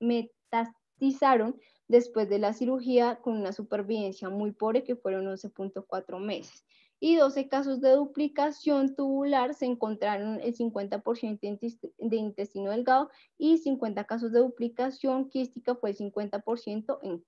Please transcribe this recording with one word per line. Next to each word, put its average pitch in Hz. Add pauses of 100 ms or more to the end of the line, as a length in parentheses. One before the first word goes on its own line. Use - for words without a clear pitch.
metastizaron 233 (260)
después 233
de 202
la 208
cirugía 247
con 233
una 196
supervivencia 208
muy 208
pobre, 226
que 247
fueron 190
once 196
punto 196
cuatro 185
meses. 196 (360)
Y 320
doce 277
casos 269
de 269
duplicación 285
tubular, 277
se 269
encontraron 214
el 233
cincuenta 208
por 233
ciento 214
de -
intes-, 233
de 226
intestino 202
delgado 254 (280)
y 320
cincuenta 233
casos 226
de 233
duplicación 262
quística, 247
fue 233
el 202
cincuenta 208
por 233
ciento 214
en 175